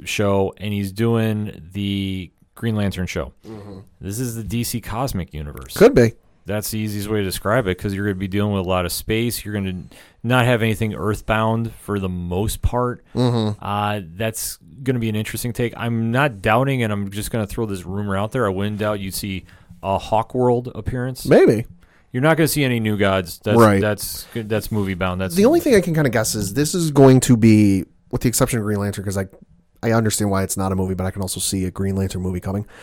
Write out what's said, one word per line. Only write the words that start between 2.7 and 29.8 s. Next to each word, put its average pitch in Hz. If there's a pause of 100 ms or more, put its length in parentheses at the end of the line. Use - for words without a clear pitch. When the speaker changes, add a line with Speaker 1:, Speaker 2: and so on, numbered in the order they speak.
Speaker 1:
Lantern 95
show, 73 (140)
Speaker 2:
Mm-hmm. 104 (220)
Speaker 1:
this 101
is 123
the 113
D 113
C 117
Cosmic 107
Universe. 73
Speaker 2:
Could 254
be. 117 (320)
Speaker 1:
That's 104
the 110
easiest 104
way 107
to 101
describe 101
it, 92
'cause 104
you're 98
gonna 104
be 95
dealing 101
with 95
a 87
lot 92
of 87
space. 113
You're 104
gonna 95 (400)
not 120
have 120
anything 110
Earthbound 110
for -
the 95
most 90
part. 123 (120)
Speaker 2:
Mm-hmm. 117
Speaker 1:
Uh, 104 (140)
that's 110 (260)
gonna 127
be 113
an 107
interesting 110
take. 120
I'm 113
not 117
doubting, 123
and 107
I'm 101
just 104
gonna 110
throw 117
this 95
rumor 98
out 107
there, 127
I 101
wouldn't 101
doubt 107
you'd 95
see 95 (360)
a 95
Hawkworld 120
appearance. 123
Speaker 2:
Maybe. 151 (460)
Speaker 1:
You're 127
not 156
gonna 160
see 147
any 123
New 107
Gods. 95
That's, 107
Speaker 2:
Right. 104
Speaker 1:
that's, 104
that's 110
movie 98
bound. 92
That's 165
Speaker 2:
The 202
only 330
thing 294
I 196
can 175
kinda 160
guess 208
is 101
this 147
is 170
going 135
to 123
be, 107 (240)
with 123
the 131
exception 123
of 107
Green 104
Lantern, 101
'cause 98
I, 98 (560)